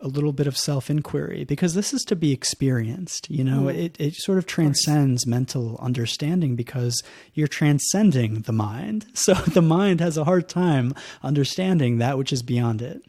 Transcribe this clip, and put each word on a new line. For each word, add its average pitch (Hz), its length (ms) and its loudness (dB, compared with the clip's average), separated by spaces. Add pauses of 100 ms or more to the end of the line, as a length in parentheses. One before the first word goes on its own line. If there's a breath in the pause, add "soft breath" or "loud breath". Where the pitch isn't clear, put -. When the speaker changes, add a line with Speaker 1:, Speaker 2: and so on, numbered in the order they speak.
Speaker 1:
a - 60 -8
little 147 240 0
bit 143 160 0
of 131 100 -2
self-inquiry, 147 840 -2
because 151 300 0
this 202 200 -2
is 254 100 -2
to - 120 -2
be 160 160 2
experienced, 131 1000 -2
you 131 140 -2
know, 135 200 2
Speaker 2:
Mm. 135 140 0
Speaker 1:
it, 170 220 -4
it 151 160 -2
sort 190 220 0
of 175 80 0
Speaker 2:
Of - 20 -12
course. - 80 -8
Speaker 1:
transcends 143 720 2
mental 120 540 -2
understanding 127 720 -2
because 120 460 -4 (320 loud breath)
you're 151 160 0
transcending 143 920 2
the 117 100 -2
mind. 120 560 -2
<laughs> - 40 -20
So - 200 2
the - 280 2
mind 170 380 4
has 170 180 0
a 156 60 0
hard 175 240 2
time 143 460 2 (280 loud breath)
understanding 143 760 2
that 131 200 2
which 135 140 -2
is 127 100 0
beyond 120 400 0
it. - 280 -10